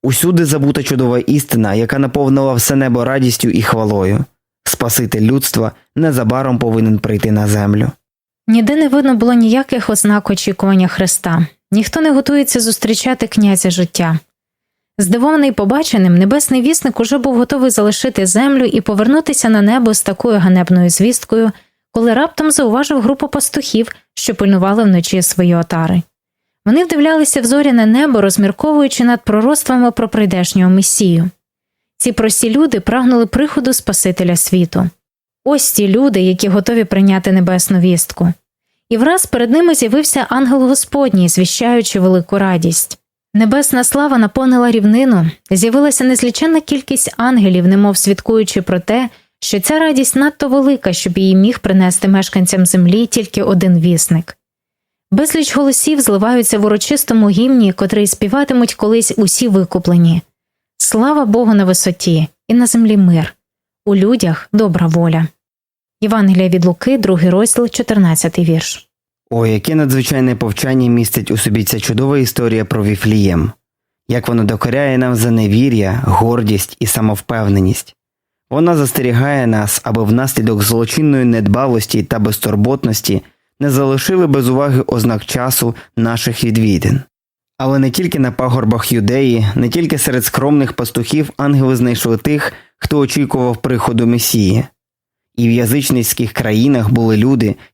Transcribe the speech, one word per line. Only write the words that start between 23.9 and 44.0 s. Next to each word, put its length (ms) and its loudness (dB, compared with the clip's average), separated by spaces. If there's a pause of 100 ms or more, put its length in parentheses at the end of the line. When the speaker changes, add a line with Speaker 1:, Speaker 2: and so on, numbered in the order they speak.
Speaker 2:
що 200 -6
пильнували 500 0
вночі 380 2
свої 320 0
отари. 480 -2 (640)
Вони 180 2
вдивлялися 560 0
в 40 -2
зоряне 420 2
небо, 340 2
розмірковуючи 840 0
над 200 0
пророцтвами 640 0
про 180 -4
прийдешнього 640 0
Месію. 600 2 (680)
Ці 140 -2
прості 380 -2
люди 300 0
прагнули 460 2
приходу 460 -2
Спасителя 640 -2
світу. 540 0 (540)
Ось 280 0
ті 160 0
люди, 320 2
які 280 0
готові 360 0
прийняти 480 2
небесну 460 2
вістку. 540 0 (580)
І 60 0
враз 300 0
перед 240 -2
ними 240 4
з'явився 540 0
ангел 400 2
Господній, 600 0
звіщаючи 720 0
велику 380 2
радість. 600 -2 (360)
Небесна 500 2
слава 340 0